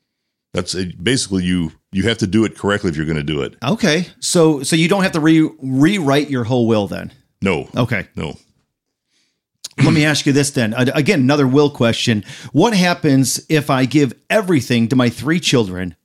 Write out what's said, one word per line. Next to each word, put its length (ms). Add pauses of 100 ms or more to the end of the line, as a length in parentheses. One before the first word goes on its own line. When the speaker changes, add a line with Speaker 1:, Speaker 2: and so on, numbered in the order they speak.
(540)
Speaker 1:
that's 200
it. 300
Basically, 400
you, 280 (200)
you 120
have 140
to 80
do 200
it 100
correctly 320
if 80
you're 80
gonna 180
do 200
it. 200
Speaker 2:
Okay, 440 (140)
so, 420
so 120
you 140
don't 140
have 100
to 80
re-, 300 (100)
rewrite 720
your 140
whole 220
will 200
then? 260 (300)
Speaker 1:
No. 340
Speaker 2:
Okay. 400
Speaker 1:
No. 220 (1400)
Speaker 2:
Let 120
me 100
ask 220
you 60
this 180
then. 240
Ad-, 200
again, 260
another 260
will 240
question. 540 (280)
What 220
happens 760
if 220
I 160
give 260 (160)
everything 600
to 80
my 120
three 320
children, 640